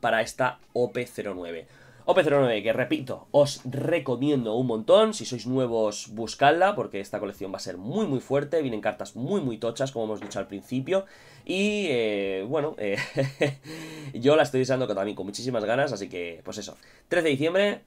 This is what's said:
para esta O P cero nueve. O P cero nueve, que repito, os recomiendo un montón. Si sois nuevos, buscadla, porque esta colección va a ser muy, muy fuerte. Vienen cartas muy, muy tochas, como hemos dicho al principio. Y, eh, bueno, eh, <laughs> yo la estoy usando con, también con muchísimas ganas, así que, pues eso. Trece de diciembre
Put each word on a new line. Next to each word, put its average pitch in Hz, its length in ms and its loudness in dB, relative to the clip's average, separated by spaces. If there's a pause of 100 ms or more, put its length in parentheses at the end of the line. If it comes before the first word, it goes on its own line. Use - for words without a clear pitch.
para 113 220 2
esta - 360 -2 (140)
O 123 200 0
P 123 140 -2
cero 104 280 -8
nueve. 85 320 -10 (400)
O 175 80 6
P 180 100 6
cero 143 160 6
nueve, 113 220 2
que 113 100 2
repito, 127 580 -2
os 143 340 4
recomiendo 131 880 0
un 127 120 2
montón. 175 480 4
Si 117 120 -8
sois 113 200 -8
nuevos, 117 640 0
buscadla, 143 640 4
porque 120 240 -4
esta 101 220 -6
colección 98 320 -6
va 95 60 -8
a - 20 -10
ser 90 160 -10
muy, 156 300 -2
muy 139 120 0
fuerte. 143 440 0
Vienen 113 180 -2
cartas 101 340 -4
muy, 165 260 -2
muy 120 180 -4
tochas, 135 340 -2
como 113 140 -4
hemos 107 140 -6
dicho 101 200 -8
al 95 80 -8
principio. 135 560 -2 (400)
Y, 202 460 0
eh, 101 580 0
bueno, 151 300 -2
eh, 101 180 0 (580)
<laughs> 156 600 -14
yo 131 200 4
la 156 80 6
estoy 131 200 2
usando 127 260 0
con, 101 80 -2
también 98 180 -2
con 92 120 -8
muchísimas 113 380 -4
ganas, 131 280 0
así 98 160 -6
que, 85 340 -8
pues 107 160 -10
eso. 98 180 -12 (300)
Trece 170 200 2
de 156 40 4
diciembre 170 560 2